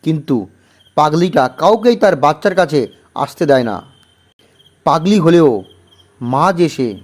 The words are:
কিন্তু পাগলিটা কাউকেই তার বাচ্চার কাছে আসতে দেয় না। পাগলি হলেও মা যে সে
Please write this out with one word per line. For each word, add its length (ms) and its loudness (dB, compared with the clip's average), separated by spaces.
কিন্তু 320 -4
পাগলিটা 480 0
কাউকেই 380 2
তার 200 2
বাচ্চার 380 0
কাছে 260 0
আসতে 320 -6
দেয় 180 2
না। 120 -6
পাগলি 320 0
হলেও 320 4
মা 320 -2
যে 160 0
সে 200 -6